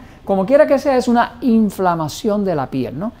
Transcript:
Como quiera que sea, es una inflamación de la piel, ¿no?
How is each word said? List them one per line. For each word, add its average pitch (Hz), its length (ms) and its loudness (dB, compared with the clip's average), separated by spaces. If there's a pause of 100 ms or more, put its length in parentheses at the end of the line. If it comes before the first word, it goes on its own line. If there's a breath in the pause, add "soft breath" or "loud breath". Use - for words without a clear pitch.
(260 loud breath)
Como 190 200 0
quiera 285 200 4
que 285 140 2
sea, 269 180 0
es 247 100 0
una 240 340 0
inflamación 202 1000 0
de 185 120 -2
la 135 120 -2
piel, 123 300 -6
¿no? 208 240 -8